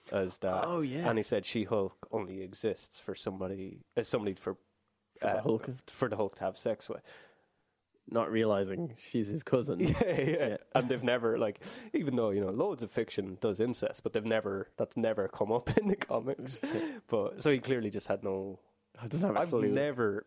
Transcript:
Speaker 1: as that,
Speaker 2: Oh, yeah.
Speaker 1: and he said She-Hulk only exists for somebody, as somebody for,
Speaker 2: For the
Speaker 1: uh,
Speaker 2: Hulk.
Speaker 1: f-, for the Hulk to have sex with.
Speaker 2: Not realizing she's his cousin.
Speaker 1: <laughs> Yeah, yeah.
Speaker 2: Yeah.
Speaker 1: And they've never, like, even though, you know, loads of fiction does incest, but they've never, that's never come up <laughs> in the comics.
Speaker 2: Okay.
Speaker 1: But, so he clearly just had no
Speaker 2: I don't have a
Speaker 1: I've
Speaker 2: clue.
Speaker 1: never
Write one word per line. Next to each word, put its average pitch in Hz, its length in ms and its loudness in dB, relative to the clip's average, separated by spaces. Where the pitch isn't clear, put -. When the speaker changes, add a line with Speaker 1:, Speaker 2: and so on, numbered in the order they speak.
Speaker 1:
as 95 280 0
that, 92 260 2
Speaker 2:
Oh, 170 160 0
yeah. 147 260 -2
Speaker 1:
and 113 120 4
he 104 40 2
said 101 220 0
She-Hulk 101 680 0
only 95 300 -4
exists 95 580 -4
for - 140 -6
somebody, 95 680 -6
as 113 120 2
somebody 104 260 0
for, 95 220 -4
Speaker 2:
For - 80 0
the 98 100 2
Speaker 1:
uh, - 60 -2
Speaker 2:
Hulk. 113 260 2
Speaker 1:
f-, 127 180 -10
for - 220 -2
the 104 60 -4
Hulk 101 220 0
to - 80 -10
have 95 120 -2
sex - 320 -2
with. - 120 -8
Speaker 2:
Not 107 220 0
realizing 110 640 2
she's 113 300 -2
his 104 160 -4
cousin. 123 360 0
Speaker 1:
<laughs> - 0 -
Yeah, 175 220 4
yeah. 208 220 2
Speaker 2:
Yeah. 104 80 -2
Speaker 1:
And 127 160 2
they've 123 140 -2
never, 120 340 4
like, 110 240 0
even 147 220 0
though, 113 160 4
you 101 100 2
know, 98 80 0
loads 139 340 0
of 104 80 -8
fiction 98 480 -2
does 101 200 0
incest, - 440 0
but 110 100 -4
they've 107 120 0
never, 104 420 0
that's - 200 -2
never 110 300 2
come 104 240 0
up - 260 2
<laughs> - 0 -
in 214 100 2
the 98 80 4
comics. 127 680 -4
Speaker 2:
Okay. 320 280 -2
Speaker 1:
But, 104 340 0
so 151 100 4
he 135 80 4
clearly 120 320 0
just 101 160 -6
had 101 160 0
no 95 360 -4
Speaker 2:
I 120 60 -8
don't 151 140 -2
have 190 140 4
a - 40 2
Speaker 1:
I've 175 100 2
Speaker 2:
clue. 113 200 4
Speaker 1:
never 120 580 2